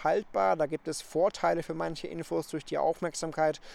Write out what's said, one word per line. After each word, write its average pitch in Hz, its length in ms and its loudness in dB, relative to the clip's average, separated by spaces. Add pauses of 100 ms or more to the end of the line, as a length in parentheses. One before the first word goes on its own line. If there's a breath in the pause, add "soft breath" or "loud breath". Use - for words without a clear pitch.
haltbar. 190 520 2
Da 156 100 2
gibt 151 220 -4
es 156 140 -4
Vorteile 170 640 2
für 165 120 -6
manche 165 320 -4
Infos 165 400 -4
durch - 180 -6
die 165 120 -4
Aufmerksamkeit 156 840 0 (140)